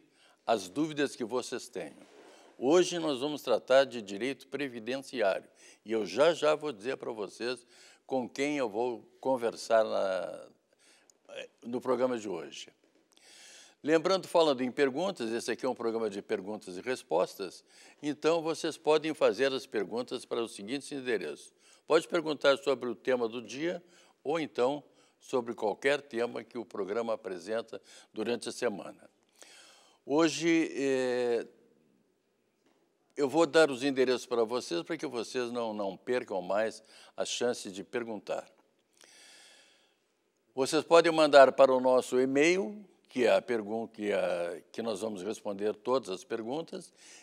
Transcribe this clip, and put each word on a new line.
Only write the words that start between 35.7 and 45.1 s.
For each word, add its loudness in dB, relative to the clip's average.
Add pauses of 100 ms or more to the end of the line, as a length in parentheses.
não -4
percam -4
mais 0 (320)
a -4
chance -2
de -10
perguntar. -6 (2000)
Vocês 0
podem 6
mandar 10
para 8
o 4
nosso 2
e-mail, 2 (240)
que 0
é 6
a 4
pergun-, -4
que -6
é, -2 (120)
que -6
nós -4
vamos -6